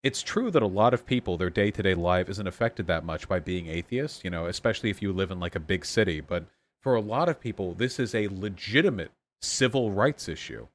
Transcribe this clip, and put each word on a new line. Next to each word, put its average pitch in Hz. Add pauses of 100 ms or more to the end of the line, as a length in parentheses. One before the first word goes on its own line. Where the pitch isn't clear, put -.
It's -
true 240
that 156
a 107
lot 104
of -
people, 107
their 90
day-to-day 101
life 87
isn't 98
affected 98
that 82
much 82
by 95
being 87
atheist, 120
you 92
know, 85
especially 104
if 95
you 101
live 92
in, 92
like, 87
a 90
big 87
city. 90
But 82 (380)
for 131
a 113
lot 123
of 151
people, 95
this 113
is 120
a 107
legitimate 104 (300)
civil 127
rights 117
issue. 55